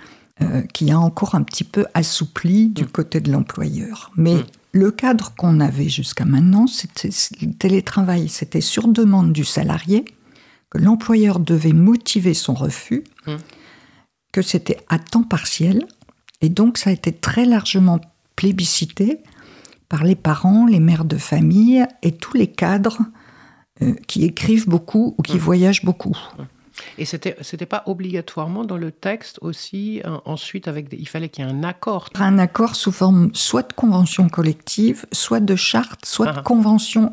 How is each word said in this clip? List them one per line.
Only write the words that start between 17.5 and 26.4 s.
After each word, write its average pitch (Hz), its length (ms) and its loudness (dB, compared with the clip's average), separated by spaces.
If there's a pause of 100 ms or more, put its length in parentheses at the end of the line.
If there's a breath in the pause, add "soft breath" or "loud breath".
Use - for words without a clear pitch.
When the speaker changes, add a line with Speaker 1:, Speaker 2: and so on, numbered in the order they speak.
Speaker 1:
plébiscité 190 880 -2 (680 loud breath)
par 151 140 -2
les 185 120 4
parents, 190 520 2
les 196 140 4
mères 160 240 4
de 151 120 -2
famille 190 640 4 (200)
et 170 80 2
tous - 260 -6
les 208 100 2
cadres, 202 520 -2 (800 soft breath)
euh, 262 140 0 (120)
qui - 180 -2
écrivent 220 440 0
beaucoup 175 480 0
ou 156 60 -2
qui - 140 -2
Speaker 2:
Mm. - 20 2
Speaker 1:
voyagent 180 460 2
beaucoup. 180 300 -2 (220)
Speaker 2:
Mm. 139 60 -16 (560 loud breath)